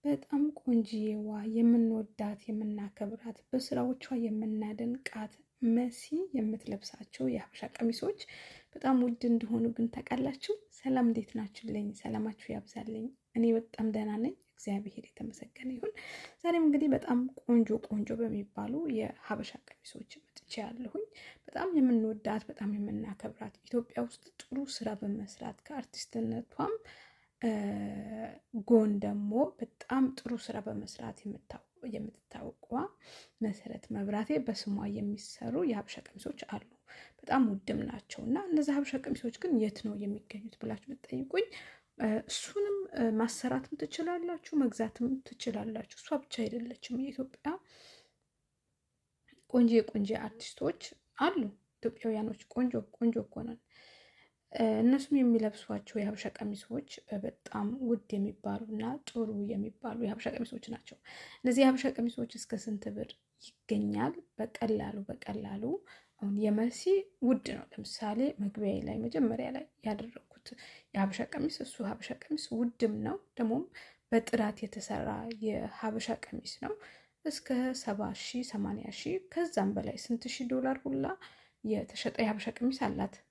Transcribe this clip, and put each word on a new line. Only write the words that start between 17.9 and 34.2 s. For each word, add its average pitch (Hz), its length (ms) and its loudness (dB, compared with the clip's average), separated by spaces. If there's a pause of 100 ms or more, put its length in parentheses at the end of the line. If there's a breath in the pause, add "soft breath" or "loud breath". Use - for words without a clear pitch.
በሚባሉ 214 580 -2 (180)
የሀበሻ - 580 -4 (120)
ቀሚሶች - 560 -18
መጥቼ - 380 -20
ያለሁኝ። 233 480 -6 (380 loud breath)
በጣም - 320 -2
የምንወዳት፣ 220 720 4
በጣም 208 260 -4
የምናከብራት፣ 214 840 -6
ኢትዮጵያ - 440 -2
ውስጥ - 220 -8 (140)
ጥሩ - 180 -8 (120)
ስራ 220 280 -6
በመስራት 208 680 -6
ከአርቲስትነቷም፣ 240 1120 -6 (680 loud breath)
እ፣ 226 80 2 (1120)
ጎን 220 360 8
ደግሞ 208 340 0 (220)
በጣም - 580 0
ጥሩ 233 260 -8
ስራ 233 220 -10
በመስራት 214 600 -8
የምታው-፣ - 420 -12 (220)
የምትታወቀዋ - 920 -8 (600 loud breath)
መሰረት 220 500 -4
መብራቴ 208 480 -2